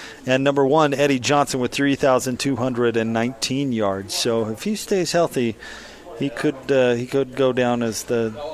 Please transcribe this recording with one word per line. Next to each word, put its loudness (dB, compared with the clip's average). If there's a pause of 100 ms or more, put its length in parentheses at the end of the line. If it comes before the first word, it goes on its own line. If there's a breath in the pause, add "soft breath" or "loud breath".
(260 loud breath)
And 2
number 4
one, 4
Eddie 4
Johnson 2
with 0
three 0
thousand 2
two 0
hundred 0
and 0
nineteen -2
yards. -2
So 0
if -8
he -2
stays -2
healthy, 0 (640 loud breath)
he -4
could, -4
uh, 4
he -4
could -2
go 2
down 0
as -4
the, -2 (200)